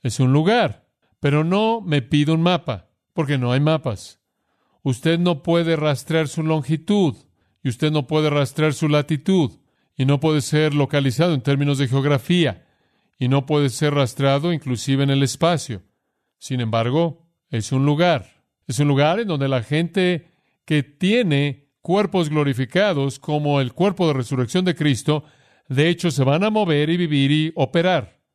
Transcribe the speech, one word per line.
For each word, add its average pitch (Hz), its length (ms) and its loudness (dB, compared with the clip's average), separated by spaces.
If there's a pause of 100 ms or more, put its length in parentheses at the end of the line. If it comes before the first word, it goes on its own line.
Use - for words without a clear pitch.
Es 123 160 -6
un 131 140 4
lugar, 165 560 0 (320)
pero 147 240 0
no 220 360 0
me 147 220 -2
pida 147 300 0
un 160 100 0
mapa, 160 480 -2 (240)
porque 143 240 -2
no 123 140 -2
hay 135 80 2
mapas. 151 600 -2 (640)
Usted 160 360 0
no 175 240 0
puede 165 340 0
rastrear 156 500 -2
su 160 160 -6
longitud, 160 720 0 (480)
y 139 60 -2
usted 151 240 -2
no 147 140 -2
puede 156 240 0
rastrear 147 420 0
su 151 160 -2
latitud, 151 640 0 (420)
y 131 120 0
no 143 120 4
puede 156 220 2
ser 151 320 0
localizado 143 600 0
en 127 80 -2
términos 143 340 0
de 135 120 0
geografía, 139 800 0 (520)
y 127 100 -2
no 139 160 0
puede 147 240 0
ser 147 240 -2
rastreado 139 600 0
inclusive 135 500 -2
en 139 60 0
el 139 120 2
espacio. 139 600 -2 (560)
Sin 123 240 -6
embargo, 120 680 -2 (220)
es 110 220 -4
un 135 120 2
lugar. 147 600 0 (220)
Es 131 120 -6
un 147 100 2
lugar 151 320 2
en 226 80 -4
donde 139 200 -2
la 131 140 -2
gente 170 680 -2 (340)
que 151 180 0
tiene 165 840 -2 (140)
cuerpos 180 480 0
glorificados 139 880 -2
como 147 420 -2
el 127 140 -4
cuerpo 190 320 0
de 147 80 0
resurrección 127 500 -2
de - 100 0
Cristo, 147 500 0 (440)
de 143 220 2
hecho, 170 200 -2
se 131 140 0
van 147 180 2
a 214 80 0
mover 160 380 0
y 170 80 0
vivir 147 340 0
y 156 240 0
operar 165 680 -2 (120)